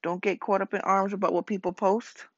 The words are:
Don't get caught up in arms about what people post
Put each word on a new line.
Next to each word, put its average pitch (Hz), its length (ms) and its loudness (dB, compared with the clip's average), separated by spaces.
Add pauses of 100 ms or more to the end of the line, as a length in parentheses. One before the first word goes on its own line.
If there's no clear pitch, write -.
Don't 175 200 -4
get 190 180 0
caught 196 220 2
up 196 100 -4
in 202 80 -2
arms 196 320 2
about 196 200 0
what 175 140 0
people 185 260 -2
post 208 520 0 (140)